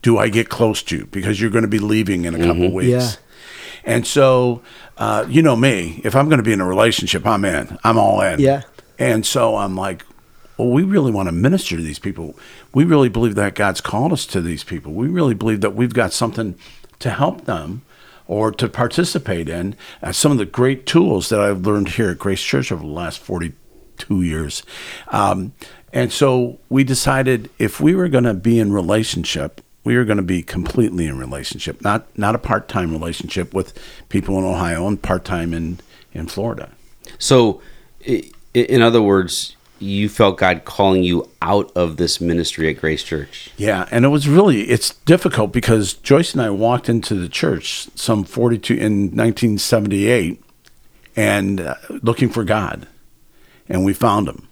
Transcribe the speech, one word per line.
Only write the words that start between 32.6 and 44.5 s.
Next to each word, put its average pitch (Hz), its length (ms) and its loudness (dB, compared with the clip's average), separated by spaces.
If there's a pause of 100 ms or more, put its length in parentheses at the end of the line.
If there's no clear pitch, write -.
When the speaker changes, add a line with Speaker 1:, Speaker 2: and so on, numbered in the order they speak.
Speaker 1:
relationship 85 640 -6
with 92 180 -4 (360)
people 98 280 -2
in 95 60 -2
Ohio 87 440 -2
and 104 140 -4
part-time 87 520 -4
in, 82 260 -6 (340)
in 80 140 -10
Florida. - 420 -8 (480)
Speaker 2:
So, 117 440 4 (460)
i-, - 220 -2 (240)
i-, 120 60 4
in 120 240 4
other 117 180 6
words, 98 540 2 (240)
you 101 300 -2
felt 98 280 2
God 90 280 2
calling 95 360 2
you 87 260 0 (140)
out 98 340 0
of 87 220 0
this 87 240 -2
ministry 85 480 0
at 73 100 -4
Grace 78 240 -2
Church. - 540 -10
Speaker 1:
Yeah, 101 320 -2
and 117 160 2
it 139 40 4
was 147 200 0
really, 143 400 4